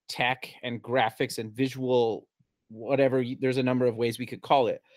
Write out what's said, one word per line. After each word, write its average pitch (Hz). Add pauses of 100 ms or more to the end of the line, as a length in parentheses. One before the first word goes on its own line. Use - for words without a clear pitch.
tech - (120)
and 120
graphics 120
and 110
visual, 123 (420)
whatever, 131
y-, 127
there's 131
a 131
number 127
of 117
ways 117
we 123
could -
call 135
it, 90 (140)